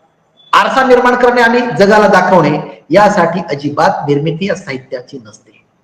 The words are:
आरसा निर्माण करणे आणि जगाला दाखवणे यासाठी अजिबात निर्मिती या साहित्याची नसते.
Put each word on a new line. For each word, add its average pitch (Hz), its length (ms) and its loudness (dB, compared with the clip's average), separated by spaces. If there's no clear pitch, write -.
आरसा 214 340 0
निर्माण 240 280 2
करणे 240 260 2
आणि 233 180 2
जगाला 214 480 2
दाखवणे 180 840 0
यासाठी 190 500 2
अजिबात 147 400 -4
निर्मिती 151 380 -2
या 190 100 -4
साहित्याची 131 680 -14
नसते. - 380 -20